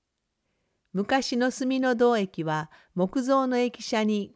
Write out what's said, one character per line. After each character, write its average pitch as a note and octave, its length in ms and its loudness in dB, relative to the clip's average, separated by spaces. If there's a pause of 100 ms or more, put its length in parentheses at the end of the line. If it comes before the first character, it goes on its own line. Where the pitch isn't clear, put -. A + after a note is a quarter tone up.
(920)
昔 B3 440 -2
の B3 140 2
住 C4 300 -2
の B3+ 140 2
堂 A#3+ 220 4
駅 F#3+ 280 -2
は D#3 260 -4 (240)
木 F#3+ 280 0
造 C4+ 240 2
の B3 120 0
駅 B3 240 -2
舎 A3 220 -2
に G#3+ 320 -2